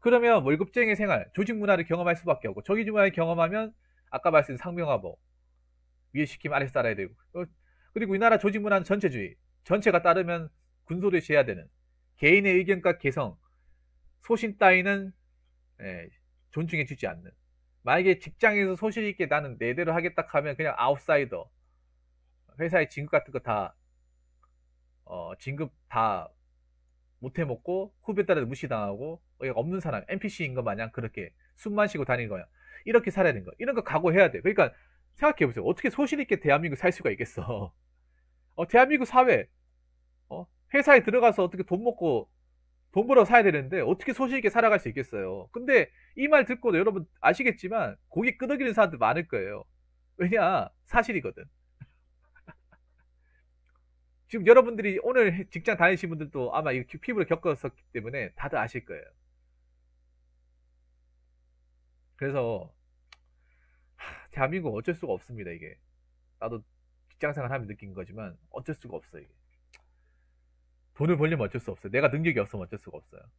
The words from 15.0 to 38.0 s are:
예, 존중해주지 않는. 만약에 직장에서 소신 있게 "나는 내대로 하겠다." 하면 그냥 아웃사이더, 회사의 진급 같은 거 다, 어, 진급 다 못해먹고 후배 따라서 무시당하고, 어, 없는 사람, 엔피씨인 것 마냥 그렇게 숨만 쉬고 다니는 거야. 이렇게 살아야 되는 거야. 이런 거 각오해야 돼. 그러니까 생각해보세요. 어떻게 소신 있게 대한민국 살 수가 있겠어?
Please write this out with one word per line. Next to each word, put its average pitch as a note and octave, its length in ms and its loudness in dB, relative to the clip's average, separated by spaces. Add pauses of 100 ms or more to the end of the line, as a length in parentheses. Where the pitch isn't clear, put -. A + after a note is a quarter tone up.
예, F2+ 260 -14 (440)
존중해주지 D3+ 540 -6
않는. F2 240 -10 (520)
만약에 F3 380 2
직장에서 G3+ 560 0
소신 G#3+ 280 -4
있게 F#3+ 220 -4
"나는 C#3+ 320 -2
내대로 D3+ 360 -2
하겠다." E3+ 340 -2
하면 D3 280 -2
그냥 D3+ 220 -4
아웃사이더, C3+ 720 0 (1120)
회사의 E3 280 0
진급 D3 220 -10
같은 - 220 0
거 B2+ 80 -4
다, G#2 340 -4 (1300)
어, F2 340 -14
진급 C#3+ 340 -10 (160)
다 G#2+ 400 0 (920)
못해먹고 E3+ 840 -6
후배 G3+ 240 -4
따라서 D#3 200 0
무시당하고, B2+ 760 -8 (200)
어, C3+ 120 -6
없는 E3 260 -4
사람, C#3 280 -6
엔피씨인 F3+ 460 -8
것 B2+ 80 -4
마냥 A2+ 300 -4
그렇게 G#2+ 380 -10 (260)
숨만 G#3 320 0
쉬고 D3+ 160 -6
다니는 A#2+ 260 -2
거야. F#2 140 -8 (400)
이렇게 A#3 260 2
살아야 F3+ 220 2
되는 G2+ 140 -6
거야. - 120 -16
이런 B3 160 -4
거 A3+ 100 -2
각오해야 E3 460 4
돼. - 100 -8
그러니까 F#3 320 2 (440)
생각해보세요. D3+ 480 2
어떻게 E3+ 260 0
소신 C#4+ 300 -2
있게 G#3 200 -2
대한민국 D3+ 360 2
살 F3 160 0
수가 - 200 -2
있겠어? G2+ 600 -8 (840)